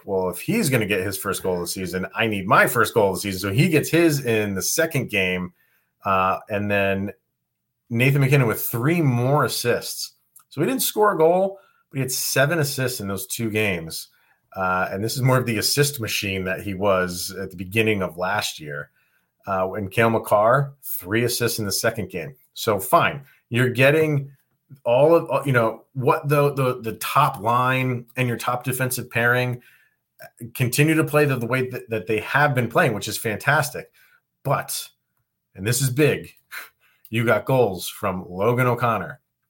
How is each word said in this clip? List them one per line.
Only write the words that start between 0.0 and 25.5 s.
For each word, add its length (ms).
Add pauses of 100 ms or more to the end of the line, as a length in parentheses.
"Well, 240
if 100
he's 300
gonna 160
get 160
his 160
first 260
goal 120
of 60
the 60
season, 380 (100)
I 120
need 200
my 200
first 260
goal 160
of 60
the 60
season." 180
So 120
he 160
gets 220
his 340
in 300
the 80
second 480
game. 440 (520)
Uh, 340 (100)
and 220
then 400 (800)
Nathan 320
MacKinnon 260
with 140
three 400
more 420
assists. 720 (360)
So 120
he 60
didn't 160
score 300
a 40
goal, 420 (300)
but 80
he 40
had 100
seven 480
assists 400
in 80
those 180
two 240
games. 600 (460)
Uh, 360
and 120
this 100
is 80
more 160
of 80
the 140
assist 420
machine 440
that 160
he 120
was 560 (100)
at 120
the 60
beginning 440
of 160
last 420
year. 300 (560)
Uh, 280
and 180
Cale 180
Makar, 720
three 420
assists 360
in 60
the 60
second 380
game. 240 (220)
So 240
fine, 460 (240)
you're 200
getting 640 (520)
all 320
of, 140
uh, 160
you 80